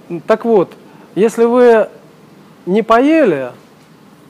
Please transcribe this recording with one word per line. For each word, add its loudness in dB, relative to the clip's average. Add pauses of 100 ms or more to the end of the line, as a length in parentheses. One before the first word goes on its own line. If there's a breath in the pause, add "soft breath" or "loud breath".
(260)
Так -2
вот, 0 (420 loud breath)
если -2
вы 2 (760)
не -2
поели, 0 (760)